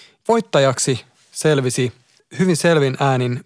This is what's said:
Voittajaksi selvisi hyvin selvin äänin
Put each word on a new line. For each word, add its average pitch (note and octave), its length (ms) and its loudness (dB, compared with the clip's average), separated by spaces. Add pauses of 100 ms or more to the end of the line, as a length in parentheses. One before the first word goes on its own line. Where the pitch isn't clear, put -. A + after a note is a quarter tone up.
(280)
Voittajaksi C#3+ 800 0 (260)
selvisi C3 640 -2 (460)
hyvin F3+ 180 2
selvin D3 420 0
äänin B2+ 460 -2